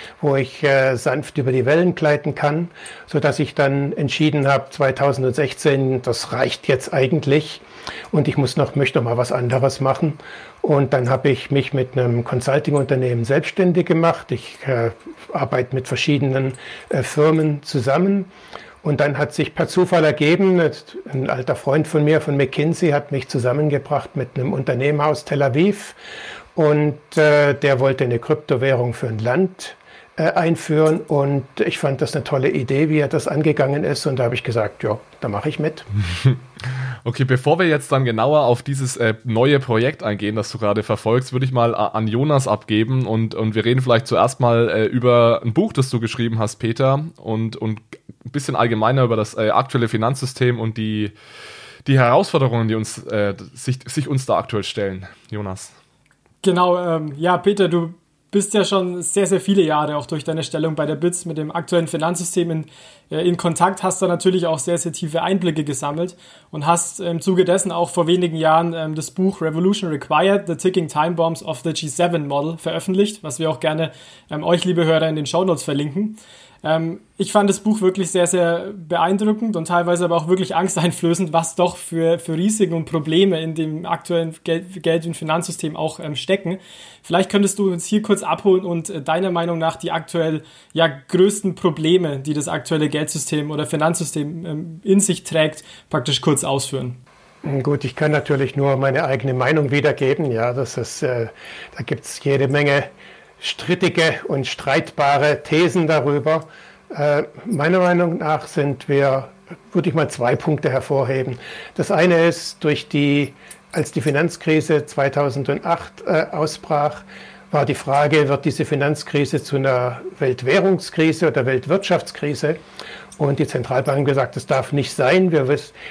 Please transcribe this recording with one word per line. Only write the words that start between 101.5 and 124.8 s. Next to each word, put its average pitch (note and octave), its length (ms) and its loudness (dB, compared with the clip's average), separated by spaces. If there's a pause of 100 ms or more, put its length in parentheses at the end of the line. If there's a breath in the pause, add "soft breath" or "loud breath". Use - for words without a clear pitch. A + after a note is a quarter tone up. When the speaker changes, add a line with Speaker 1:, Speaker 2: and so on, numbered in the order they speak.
Speaker 1:
da - 80 -10
gibt's - 400 -8
jede C#3 240 2
Menge C#3+ 360 2 (540 loud breath)
strittige F3 760 0 (140)
und C#3 180 -2
streitbare C#3+ 960 0
Thesen E3+ 440 2
darüber. D3+ 600 2 (420 loud breath)
Äh, D3 360 0 (200)
meiner F3+ 360 2
Meinung F3 360 2
nach D3+ 300 -2
sind C#3+ 420 -4
wir, C#3 400 2 (440)
würde F3 180 0
ich A#2+ 40 -4
mal D#3 140 0
zwei B2 280 0
Punkte D3+ 340 -2
hervorheben. C3 680 -2 (360 loud breath)
Das - 160 -4
eine E3+ 360 4
ist, - 380 -4
durch D3 240 -2
die, C#3+ 460 0 (380 loud breath)
als D3+ 200 -2
die D#3+ 80 -2
Finanzkrise D3+ 840 0
zweitausendacht, C#3+ 1200 -2
äh, D#3+ 260 2
ausbrach, D3+ 680 -2 (480 loud breath)
war C#3 160 2
die C#3 80 0
Frage, C#3+ 540 2
wird C#3 180 0
diese C#3+ 180 -2
Finanzkrise C#3+ 760 -2
zu - 140 -4
einer B2 440 0 (180)
Weltwährungskrise D#3+ 1120 2
oder C3 160 0
Weltwirtschaftskrise? D3 1120 -2 (600 loud breath)
Und C#3 200 0
die D3 80 0
Zentralbanken C3+ 580 -2
gesagt, C3+ 320 0
das B2+ 80 -10
darf C3+ 280 -2
nicht C#3+ 200 -2